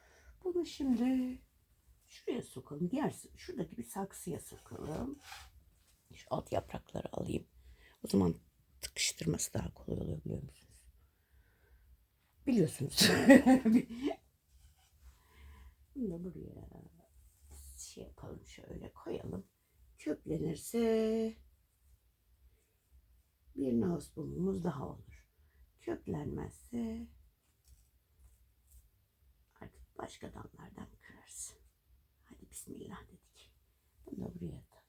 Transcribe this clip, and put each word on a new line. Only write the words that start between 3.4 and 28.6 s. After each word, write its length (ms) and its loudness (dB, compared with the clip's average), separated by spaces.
bir 60 -8
saksıya 560 -8
sokalım. 800 -8
Şu 160 -20
alt 220 -2
yaprakları 640 -4
alayım. 300 -2
O 40 -8
zaman 280 4
tıkıştırması 720 -2
daha 200 -2
kolay 240 -4
oluyor 260 -4
biliyor 200 -4
musunuz? 220 -16
Biliyorsunuz. 640 6
<laughs> 0 -
Bunu 160 -2
da 120 -6
buraya 460 -12
şey 260 -14
yapalım, 420 -14
şöyle 480 -14
koyalım. 540 -8
Köklenirse 1400 0
bir 260 2
naus 340 0
bulmumuz 480 -2
daha 240 -2
olur. 400 -16
Köklenmezse 1300 -6